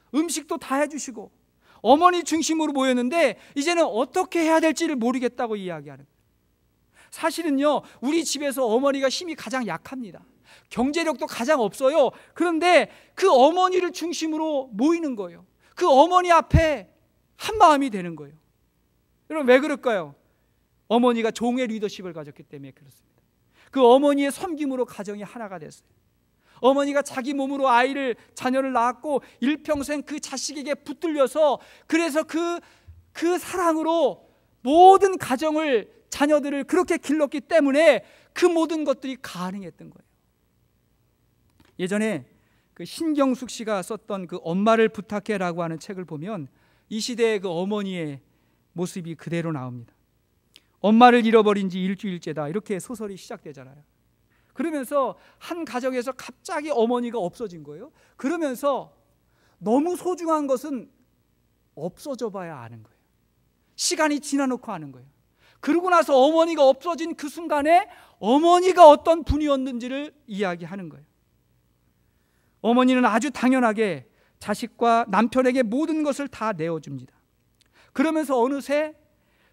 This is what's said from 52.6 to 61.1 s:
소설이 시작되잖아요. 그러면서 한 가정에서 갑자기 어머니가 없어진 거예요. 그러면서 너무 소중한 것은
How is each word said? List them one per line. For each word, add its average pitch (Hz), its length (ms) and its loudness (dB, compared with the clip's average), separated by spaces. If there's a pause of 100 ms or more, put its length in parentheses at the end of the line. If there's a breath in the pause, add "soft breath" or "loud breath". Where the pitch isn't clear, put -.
소설이 208 380 -14
시작되잖아요. 143 680 -20 (680)
그러면서 269 640 -4 (220 soft breath)
한 330 260 -10
가정에서 254 500 -6
갑자기 302 560 -10
어머니가 240 500 -2
없어진 175 440 -8
거예요. 156 280 -20 (260 soft breath)
그러면서 269 760 -4 (640)
너무 285 380 0
소중한 320 520 -4
것은 262 440 -6 (840)